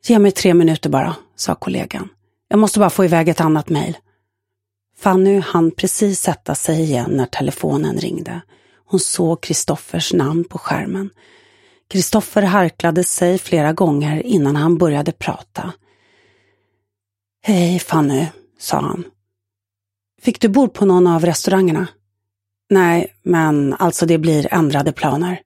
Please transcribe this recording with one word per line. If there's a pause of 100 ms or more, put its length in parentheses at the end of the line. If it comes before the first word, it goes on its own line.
"Ge
mig
tre
minuter
bara", (200)
sa
kollegan. (380)
"Jag
måste
bara
få
iväg
ett
annat
mejl." (1000)
Fanny
hann
precis
sätta
sig
igen
när
telefonen
ringde. (440)
Hon
såg
Kristoffers
namn
på
skärmen. (800)
Kristoffer
harklade
sig
flera
gånger
innan
han
började
prata. (1700)
"Hej,
Fanny", (320)
sa
han. (1160)
"Fick
du
bord
på
någon
av
restaurangerna?" (840)
"Nej, (100)
men
alltså
det
blir
ändrade
planer."